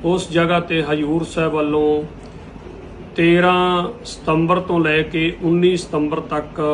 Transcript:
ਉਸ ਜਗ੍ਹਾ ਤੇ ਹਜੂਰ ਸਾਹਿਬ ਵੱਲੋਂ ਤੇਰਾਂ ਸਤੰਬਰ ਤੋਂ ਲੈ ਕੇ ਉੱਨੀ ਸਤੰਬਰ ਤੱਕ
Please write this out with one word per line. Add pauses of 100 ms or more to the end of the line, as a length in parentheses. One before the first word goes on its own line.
ਉਸ
ਜਗ੍ਹਾ
ਤੇ
ਹਜੂਰ
ਸਾਹਿਬ
ਵੱਲੋਂ (1120)
ਤੇਰਾਂ (180)
ਸਤੰਬਰ
ਤੋਂ
ਲੈ
ਕੇ (100)
ਉੱਨੀ
ਸਤੰਬਰ (100)
ਤੱਕ (120)